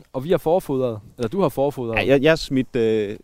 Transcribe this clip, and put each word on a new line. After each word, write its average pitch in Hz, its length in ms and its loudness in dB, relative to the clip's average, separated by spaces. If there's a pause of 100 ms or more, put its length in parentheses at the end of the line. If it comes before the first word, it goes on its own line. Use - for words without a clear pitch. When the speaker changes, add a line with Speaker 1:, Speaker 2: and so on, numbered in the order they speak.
(140)
Speaker 1:
og 131 100 -8
vi 170 80 -2
har 175 60 2
forfodret, 131 600 -2 (180)
eller 120 120 -4
du 196 120 -2
har 160 80 4
forfodret. 135 460 -4
Speaker 2:
Ja, 98 120 -2
jeg, 135 160 4
jeg 156 80 6
har 160 40 6
smidt, 135 400 -4
øh, 110 480 0